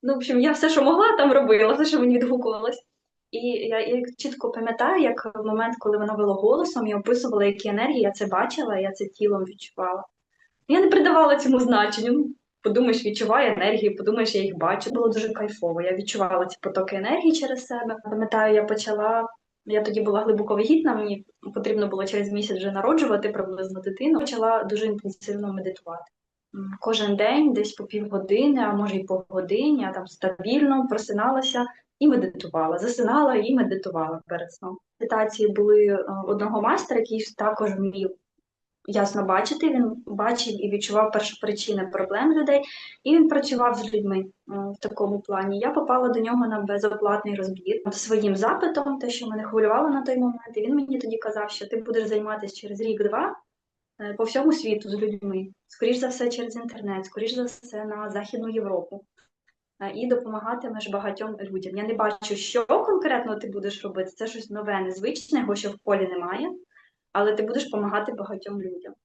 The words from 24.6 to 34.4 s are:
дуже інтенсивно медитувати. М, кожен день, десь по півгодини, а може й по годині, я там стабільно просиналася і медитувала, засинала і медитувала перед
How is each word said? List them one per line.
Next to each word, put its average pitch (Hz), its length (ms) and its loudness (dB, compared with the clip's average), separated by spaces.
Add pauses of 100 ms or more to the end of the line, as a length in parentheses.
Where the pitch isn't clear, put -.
дуже 208 220 -2
інтенсивно 202 680 -6
медитувати. 185 520 -10 (500)
М, 196 160 -10 (100)
кожен 208 360 0
день, 254 360 4
десь 208 200 0
по 202 120 -12
півгодини, 208 760 0
а 208 120 0
може 202 240 0
й 190 80 -4
по 185 240 -4
годині, 220 540 0
я 190 100 -4
там 185 140 -10
стабільно 254 840 0
просиналася 240 800 0 (320)
і 294 100 6
медитувала, 175 680 0
засинала 247 560 2
і 233 200 2
медитувала 170 720 -2
перед 170 260 -8